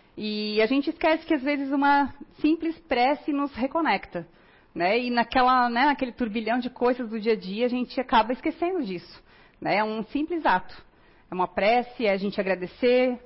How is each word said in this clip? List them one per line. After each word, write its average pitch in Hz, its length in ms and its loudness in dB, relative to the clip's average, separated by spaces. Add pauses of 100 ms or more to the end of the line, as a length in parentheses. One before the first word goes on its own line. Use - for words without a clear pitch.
(200)
E 214 400 -2
a 220 60 6
gente 277 240 0
esquece 320 340 0
que 330 100 2
às 262 80 -2
vezes 277 280 -2
uma 285 420 2 (280)
simples 320 400 0
prece 277 520 0
nos 277 220 -2
reconecta, 226 720 -2 (480)
né? 190 240 0
E 247 120 -2
naquela, 247 600 2
né, 233 140 2
naquele 269 260 0
turbilhão 226 480 -2
de 247 100 -4
coisas 247 400 0
do 220 120 -6
dia 220 140 2
a - 20 -2
dia, 190 300 -4
a - 20 0
gente 247 320 -4
acaba 233 320 2
esquecendo 339 500 -4
disso, 185 400 -10 (380)
né? 170 160 0
É 214 80 2
um 220 220 -4
simples 311 380 -4
ato. 185 300 0 (560)
É - 40 -10
uma 180 120 0
prece, 233 580 0
é 202 60 2
a 196 60 2
gente 196 240 -4
agradecer 240 840 2